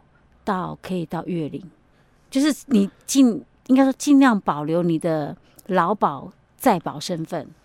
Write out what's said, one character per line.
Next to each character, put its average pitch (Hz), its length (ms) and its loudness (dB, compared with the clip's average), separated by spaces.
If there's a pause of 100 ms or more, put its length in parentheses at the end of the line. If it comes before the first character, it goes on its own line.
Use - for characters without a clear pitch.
(460)
到， 175 360 -6
可 - 120 -10
以 175 120 -4
到 165 200 -8
月 165 240 -6
领， 151 120 -12 (680)
就 269 100 -2
是 285 280 -2
你 202 220 2 (160)
尽-， 247 380 2 (240)
应 262 80 4
该 269 80 6
说 269 100 2
尽 285 260 2
量 254 200 6
保 151 240 -4
留 160 180 0
你 170 160 0
的 156 380 -4 (320)
劳 180 260 0
保 185 380 -4 (240)
在 202 240 0
保 143 200 -10
身 160 260 -8
份。 160 200 -8 (200)